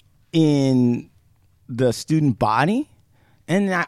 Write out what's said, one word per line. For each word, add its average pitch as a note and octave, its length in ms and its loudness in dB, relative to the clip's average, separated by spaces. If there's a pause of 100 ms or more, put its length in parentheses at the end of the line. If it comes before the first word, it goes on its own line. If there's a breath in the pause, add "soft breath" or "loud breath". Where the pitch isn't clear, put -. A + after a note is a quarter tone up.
(320)
in C3+ 800 2 (580)
the B2 240 -2
student D3+ 480 -2
body, C#3+ 480 0 (600)
and F#3+ 240 0
I F3 140 -4